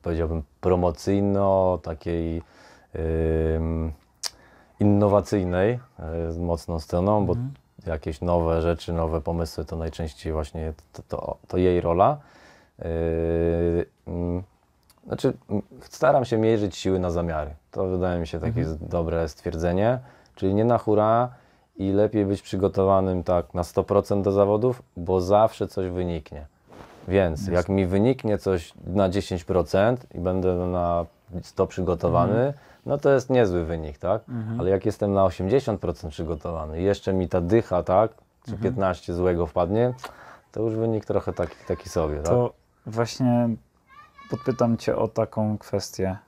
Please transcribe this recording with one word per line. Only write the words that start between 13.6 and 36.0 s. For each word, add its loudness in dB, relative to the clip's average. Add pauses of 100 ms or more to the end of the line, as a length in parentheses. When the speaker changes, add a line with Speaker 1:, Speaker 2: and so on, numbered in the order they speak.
Speaker 1:
mm, -4 (640)
znaczy, -2 (180)
mm, -2 (180)
staram 2
się 0
mierzyć 2
siły 0
na 0
zamiary. -4 (220)
To -2
wydaje -2
mi -4
się -8
takie -2
Speaker 2:
Mhm. -2 (120)
Speaker 1:
z-, -12
dobre -2
stwierdzenie. 0 (360)
Czyli 0
nie 2
na 2
hura 2 (480)
i -2
lepiej 2
być -2
przygotowanym 2
tak 0
na -2
sto -2
procent 0
do 2
zawodów, 2 (140)
bo 0
zawsze 2
coś -4
wyniknie. -6 (640)
Więc 2
Speaker 2:
Jasne. -2
Speaker 1:
jak 2
mi 2
wyniknie 2
coś -2 (140)
na 2
dziesięć -2
procent 2
i -8
będę 0
na 0 (380)
sto -2
przygotowany, 0
Speaker 2:
Mhm. 0 (340)
Speaker 1:
no -2
to 2
jest 2
niezły 4
wynik, -6
tak? -2
Speaker 2:
Mhm. -6
Speaker 1:
Ale 0
jak 2
jestem 0
na 4
osiemdziesiąt 0
procent -6